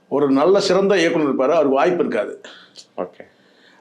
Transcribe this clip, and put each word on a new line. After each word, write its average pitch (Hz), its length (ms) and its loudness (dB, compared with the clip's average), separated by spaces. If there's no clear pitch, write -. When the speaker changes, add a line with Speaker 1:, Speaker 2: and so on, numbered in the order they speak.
Speaker 1:
ஒரு 139 220 0
நல்ல 165 300 2
சிறந்த 190 380 2
இயக்குனர் 165 300 0
இருப்பாரு, 131 240 0
அவருக்கு 151 160 2
வாய்ப்பு 156 360 0
இருக்காது. 113 360 -6
Speaker 2:
ஓகே. - 280 -12